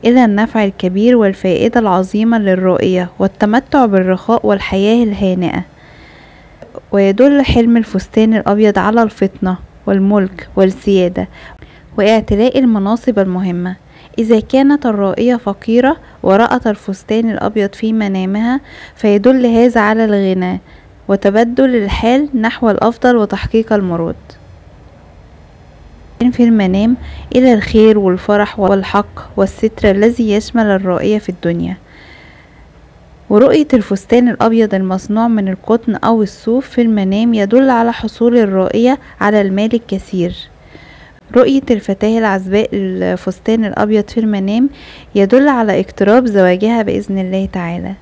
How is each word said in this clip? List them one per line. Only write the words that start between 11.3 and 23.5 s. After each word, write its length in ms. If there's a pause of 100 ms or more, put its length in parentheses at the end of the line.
واعتلاء 600
المناصب 600
المهمة. 560 (420)
إذا 220
كانت 460
الرائية 500
فقيرة 640 (260)
ورأت 440
الفستان 640
الأبيض 440
في 200
منامها، 680 (360)
فيدل 500
هذا 360
على 240
الغنى 540 (480)
وتبدل 680
الحال 540 (120)
نحو 280
الأفضل 460
وتحقيق 580